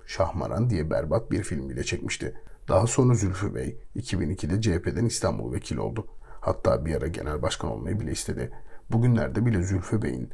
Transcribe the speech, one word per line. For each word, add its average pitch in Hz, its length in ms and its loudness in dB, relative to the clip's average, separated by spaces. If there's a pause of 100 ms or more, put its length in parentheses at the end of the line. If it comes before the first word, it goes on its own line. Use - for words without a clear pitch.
Şahmaran 87 640 0
diye 78 200 2
berbat - 400 0
bir 98 120 0
film 67 260 -4
bile 65 160 -4
çekmişti. - 500 -4 (340)
Daha 101 180 6
sonra 127 280 6
Zülfü 98 400 0
Bey - 240 -4 (160)
iki - 260 -2
bin 78 100 0
ikide 90 300 0
C 107 140 4
H 78 80 0
P'den 90 220 0
İstanbul - 480 0
vekili - 280 -2
oldu. 58 260 -4 (340)
Hatta 78 460 2
bir 80 80 0
ara 73 120 0
genel 76 360 -4
başkan - 280 0
olmayı 80 300 -2
bile - 120 -2
istedi. - 400 -4 (380)
Bugünlerde 113 560 4
bile 107 160 4
Zülfü 95 400 0
Bey'in 64 320 -2